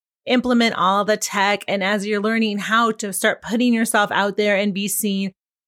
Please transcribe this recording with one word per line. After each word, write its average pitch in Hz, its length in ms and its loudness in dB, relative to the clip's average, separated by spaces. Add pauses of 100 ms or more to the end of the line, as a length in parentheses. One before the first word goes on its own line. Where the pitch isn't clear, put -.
(260)
implement 240 480 2
all 190 320 2
the 214 100 2
tech 202 500 -2
and 196 160 -2
as 196 240 -2
you're 208 140 -2
learning 220 380 0
how 220 340 2
to 208 220 -8
start - 260 0
putting 233 320 0
yourself 226 400 2
out 196 240 0
there 208 200 2
and 202 180 0
be 196 120 -4
seen. 196 460 -4 (360)